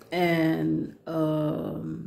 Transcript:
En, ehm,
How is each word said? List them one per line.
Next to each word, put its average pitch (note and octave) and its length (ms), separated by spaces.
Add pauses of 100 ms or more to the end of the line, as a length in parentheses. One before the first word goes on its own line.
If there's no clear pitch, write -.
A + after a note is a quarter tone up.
En, D#3+ 920
ehm, D#3 920 (100)